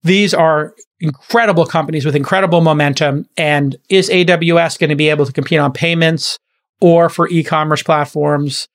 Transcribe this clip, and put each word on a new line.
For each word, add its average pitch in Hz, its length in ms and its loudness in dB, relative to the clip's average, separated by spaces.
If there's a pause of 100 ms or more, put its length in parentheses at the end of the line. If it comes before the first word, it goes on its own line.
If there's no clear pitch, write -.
these 196 320 2
are 160 400 0 (260)
incredible 170 640 0
companies 156 400 -4
with 147 120 -2
incredible 175 440 0
momentum. 147 680 0 (100)
And 143 400 -2 (120)
is 185 220 2
A 180 140 2
W 170 340 2
S 165 180 0
gonna 151 200 -2
be 151 120 0
able 147 160 0
to 135 80 -6
compete 151 280 -2
on 143 120 0
payments 165 640 -2 (420)
or 170 280 4
for 165 200 -2
e-commerce 151 540 -2
platforms 147 920 -2